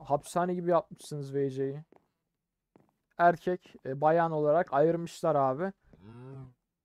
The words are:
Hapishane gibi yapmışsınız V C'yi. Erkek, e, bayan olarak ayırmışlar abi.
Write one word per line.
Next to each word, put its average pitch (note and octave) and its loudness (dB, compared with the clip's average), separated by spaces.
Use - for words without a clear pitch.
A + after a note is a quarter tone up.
Hapishane E3+ -2
gibi F3 -2
yapmışsınız D3 -4
V C#3 0
C'yi. C3+ -6
Erkek, F3 2
e, C#3 -6
bayan E3 4
olarak D3+ 0
ayırmışlar E3 0
abi. C#3 0